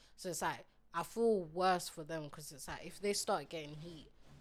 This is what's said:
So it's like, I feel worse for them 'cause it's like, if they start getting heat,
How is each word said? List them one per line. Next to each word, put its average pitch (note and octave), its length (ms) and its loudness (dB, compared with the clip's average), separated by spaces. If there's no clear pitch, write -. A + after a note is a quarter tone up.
So F#3 120 -6
it's D#3 140 -2
like, D3+ 220 -2
I E3+ 100 0
feel A3 420 4
worse F3+ 440 4
for D#3+ 140 -10
them D#3 260 -4
'cause D3 220 -10
it's C3+ 160 -12
like, D#3+ 180 -8
if F3 140 -10
they G3+ 140 4
start F#3 360 2
getting D3+ 240 -6
heat, D#3 380 -12